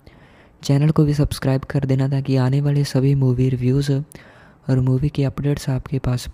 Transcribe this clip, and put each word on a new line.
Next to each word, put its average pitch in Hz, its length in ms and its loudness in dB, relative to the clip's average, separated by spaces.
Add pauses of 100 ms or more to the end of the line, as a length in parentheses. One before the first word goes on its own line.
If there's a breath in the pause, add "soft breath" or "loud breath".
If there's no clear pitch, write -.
(640 loud breath)
चैनल 139 280 2
को 156 140 4
भी 147 100 0
सब्सक्राइब 135 500 -2
कर 139 200 -2
देना 135 240 0
ताकि 135 280 -2
आने 131 240 2
वाले 143 240 0
सभी 139 300 2
मूवी 131 340 2
रिव्यूज़ 131 440 0
और - 880 -4
मूवी 131 280 0
के 143 160 -2
अपडेट्स 143 460 -2
आपके 131 280 -4
पास 123 360 -4